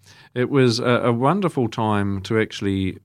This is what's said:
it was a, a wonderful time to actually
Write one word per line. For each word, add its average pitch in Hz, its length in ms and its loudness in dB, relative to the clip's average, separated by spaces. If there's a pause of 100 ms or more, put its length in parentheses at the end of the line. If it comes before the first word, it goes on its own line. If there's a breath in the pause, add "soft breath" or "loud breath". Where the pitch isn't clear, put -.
(340 loud breath)
it 123 160 -2
was 127 300 2
a, 120 240 2
a 120 80 2
wonderful 139 560 0
time 101 540 -2
to 110 180 -2
actually 98 640 -2